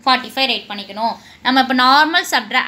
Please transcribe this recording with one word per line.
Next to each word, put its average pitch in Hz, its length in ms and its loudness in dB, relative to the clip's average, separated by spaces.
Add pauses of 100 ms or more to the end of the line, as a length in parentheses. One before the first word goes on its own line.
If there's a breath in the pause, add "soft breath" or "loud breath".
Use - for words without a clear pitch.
ஃபார்ட்டி 247 300 0
ஃபைவ் 262 180 -2
ரைட் 208 180 -8
பண்ணிக்கணும். 208 440 -6 (320 loud breath)
நம்ம 262 180 2
இப்போ 254 200 -2
நார்மல் 302 500 4
சப்ட்ரா-, 240 340 -2